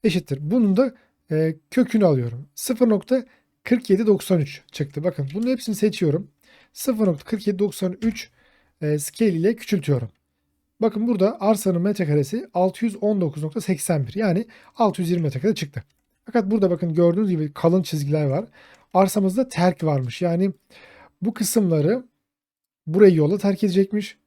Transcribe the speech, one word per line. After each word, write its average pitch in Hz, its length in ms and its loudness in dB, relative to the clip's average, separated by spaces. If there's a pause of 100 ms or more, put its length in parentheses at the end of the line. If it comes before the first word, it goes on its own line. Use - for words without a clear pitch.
Eşittir. 170 360 0
Bunun 196 360 2
da, 262 180 0 (360)
e, 160 260 0 (140)
kökünü 226 360 2
alıyorum. 123 480 0
Sıfır 240 340 0
nokta 247 360 0 (400)
kırk - 260 -2
yedi 202 160 2
doksan 196 340 2
üç - 220 -6 (100)
çıktı. 147 320 -8
Bakın 151 300 -4
bunun 226 120 -4
hepsini 254 280 -2
seçiyorum. 190 560 0 (420)
Sıfır 220 340 -2
nokta 160 180 -2
kırk - 220 -6
yedi 202 120 -2
doksan 190 440 -4
üç, 226 280 -4 (500)
e, 151 180 0
scale 196 340 0
ile 180 240 0
küçültüyorum. 143 540 -2 (680)
Bakın 220 280 0
burada 214 320 0
arsanın 196 420 0
metrekaresi 185 720 -2
altı 185 300 0
yüz 208 180 -2
on 208 180 0
dokuz 151 220 -4
nokta 156 180 -6
seksen 156 460 -2
bir. - 80 -14
Yani 202 320 0 (300)
altı 208 260 0
yüz 165 80 -2
yirmi 175 120 0
metrekare 156 320 -2
çıktı. - 300 -10 (400)
Fakat 202 260 -2
burada 196 200 2
bakın 170 240 -2
gördüğünüz 175 360 4
gibi 151 220 -2
kalın 175 300 2
çizgiler 151 420 -2
var. 143 200 0 (500)
Arsamızda 190 540 2
terk 175 360 0
varmış. 135 380 -2
Yani 180 300 0 (680)
bu 214 120 -2
kısımları 190 680 0 (840)
burayı 185 280 6
yola 156 240 2
terk 196 260 0
edecekmiş. 196 640 0